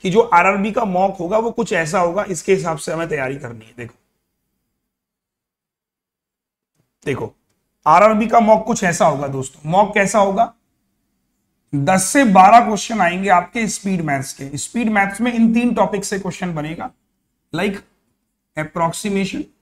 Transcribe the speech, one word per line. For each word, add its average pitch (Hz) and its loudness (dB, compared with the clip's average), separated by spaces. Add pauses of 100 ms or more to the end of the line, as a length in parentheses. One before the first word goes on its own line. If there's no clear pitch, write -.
कि 190 0
जो 208 4
आरआरबी 196 2
का 233 -2
मॉक 190 0
होगा 180 -2
वो 233 -2
कुछ 220 -4
ऐसा 170 0
होगा, 175 -2
इसके 190 -2
हिसाब 160 -4
से - -8
हमें 165 -6
तैयारी 139 -4
करनी 117 -14
है। 113 -20
देखो, 117 -14 (3000)
देखो 123 -6 (540)
आरआरबी 208 4
का 202 4
मॉक 214 2
कुछ 226 -4
ऐसा 175 0
होगा 143 -2
दोस्तों। 135 -10
मॉक 196 2
कैसा 214 0
होगा? 196 0 (1200)
दस 175 0
से 277 2
बारह 196 8
क्वेश्चन 214 -4
आएंगे 185 0
आपके 190 0
स्पीड 190 -4
मैथ्स 139 -4
के। 143 -14
स्पीड 220 -4
मैथ्स 196 -2
में 240 -2
इन 226 4
तीन 240 0
टॉपिक 196 -2
से 196 -6
क्वेश्चन 180 -8
बनेगा, 156 -8 (640)
लाइक 190 -4 (760)
अप्रोक्सीमेशन। 185 -4 (180)